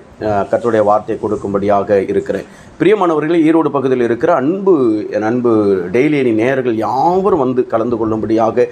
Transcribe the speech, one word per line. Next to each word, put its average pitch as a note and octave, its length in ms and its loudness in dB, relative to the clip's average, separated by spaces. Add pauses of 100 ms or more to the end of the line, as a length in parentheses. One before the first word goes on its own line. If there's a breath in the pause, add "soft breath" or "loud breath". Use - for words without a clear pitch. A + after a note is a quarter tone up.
(200)
அஹ், G2+ 300 -2
கர்த்தருடைய A2 340 0
வார்த்தையை G#2 400 0
கொடுக்கும்படியாக G2+ 840 0
இருக்கிறேன். F#2+ 360 -4 (360 loud breath)
பிரியமானவர்களே, E3+ 600 2
ஈரோடு D#3+ 280 2
பகுதியில் B2+ 360 0
இருக்கிற A#2+ 300 0
அன்பு, C#3 760 0
என் G#2 120 -2
அன்பு A2 600 2 (100)
டெய்லி C#3+ 260 2
அணி B2 140 2
நேயர்கள் A#2 440 0
யாவரும் D#3+ 640 0
வந்து B2 280 0
கலந்து A#2+ 300 -2
கொள்ளும்படியாக, A2 760 0